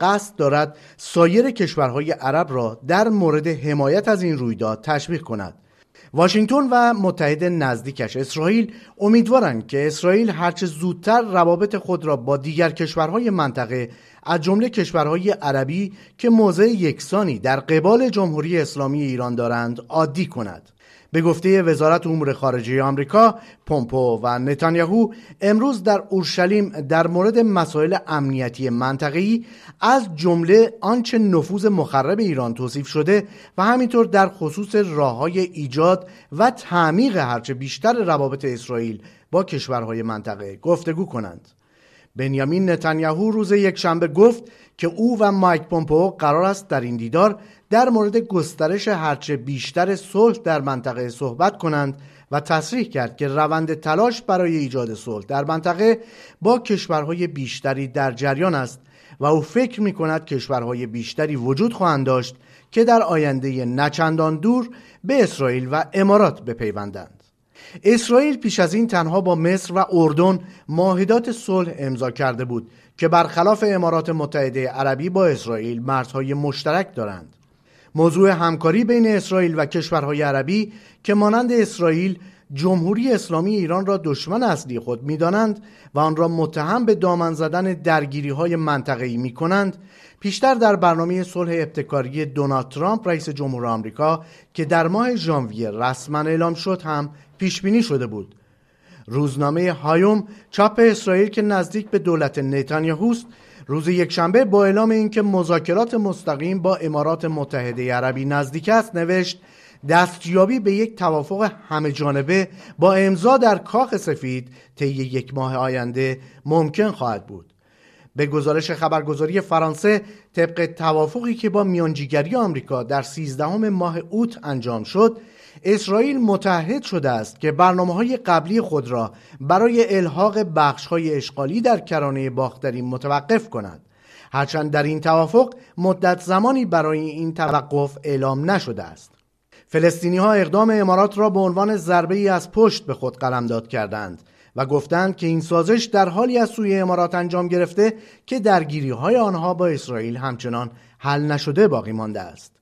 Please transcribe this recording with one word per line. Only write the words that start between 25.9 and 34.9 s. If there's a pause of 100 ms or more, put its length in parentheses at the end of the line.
اورشلیم
در
مورد
مسائل (100)
امنیتی
منطقه‌ای، (360)
از
جمله
آنچه
نفوذ
مخرب
ایران
توصیف
شده (300)
و
همینطور
در
خصوص
راه‌های